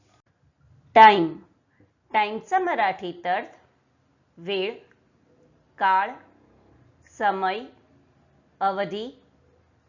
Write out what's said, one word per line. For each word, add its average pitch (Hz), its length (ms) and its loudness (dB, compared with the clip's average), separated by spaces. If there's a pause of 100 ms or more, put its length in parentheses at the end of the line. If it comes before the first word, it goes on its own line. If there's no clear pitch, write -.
(960)
टाइम. 196 420 8 (760)
टाइमचा 220 460 -2
मराठीत 196 680 -4
अर्थ 196 220 -4 (880)
वेळ, 190 380 -6 (1040)
काळ, 196 320 0 (1080)
समय, 190 420 -2 (1000)
अवधी, 196 600 -4 (680)